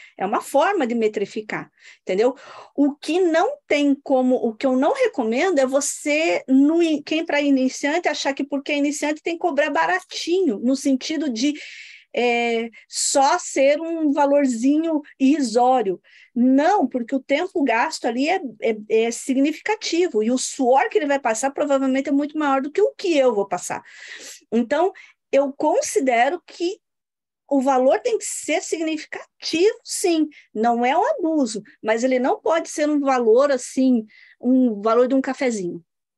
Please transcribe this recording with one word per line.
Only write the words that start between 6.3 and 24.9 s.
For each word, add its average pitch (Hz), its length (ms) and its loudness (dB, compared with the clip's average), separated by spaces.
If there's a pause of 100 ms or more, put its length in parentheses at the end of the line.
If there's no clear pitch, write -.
no 294 340 4
in-, 311 200 0
quem 330 240 -4
pra 294 160 0
iniciante, 285 680 0
achar 294 240 -2
que 285 100 -6
porque 277 300 -4
é 285 60 0
iniciante 294 440 -2
tem 339 120 -4
que 330 60 -10
cobrar 302 280 0
baratinho, 330 920 -2
no 247 140 0
sentido 277 540 -2
de, 254 240 -2 (640)
é, 233 540 0 (180)
só 294 500 2
ser 294 440 2
um 320 300 -2
valorzinho 285 880 2 (180)
irrisório. 247 800 2 (360)
Não, 277 520 4
porque 247 260 -4
o 262 80 -2
tempo 320 400 -2
gasto 269 440 0
ali 254 220 -2
é, 381 120 0 (200)
é, 220 440 0
é 233 80 -2
significativo 311 1080 -2
e 226 120 0
o 262 60 0
suor 269 500 0
que 427 100 0
ele 302 80 0
vai 277 140 0
passar 262 320 -2
provavelmente 277 560 0
é 285 40 -2
muito 294 240 -2
maior 277 240 0
do 285 120 -8
que 381 100 2
o 539 100 2
que 339 240 -2
eu 262 160 4
vou 196 140 0
passar. - 380 -8 (680)
Então, 285 420 0 (380)